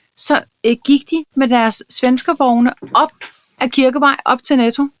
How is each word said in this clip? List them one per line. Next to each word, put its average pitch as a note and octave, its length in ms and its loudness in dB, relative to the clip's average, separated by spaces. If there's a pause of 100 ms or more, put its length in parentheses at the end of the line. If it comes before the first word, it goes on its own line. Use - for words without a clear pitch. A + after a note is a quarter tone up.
(160)
så, - 260 0 (240)
øh, A#3+ 100 2 (100)
gik C#4 240 0
de D#4+ 140 -4 (120)
med C4+ 120 2
deres A3+ 420 0
svenskevogne B3 840 0 (220)
op D4+ 160 0 (500)
ad C4 80 -2
Kirkevej, C4+ 560 0
op B3 180 -2
til C#4+ 140 0
Netto. B3 320 0 (120)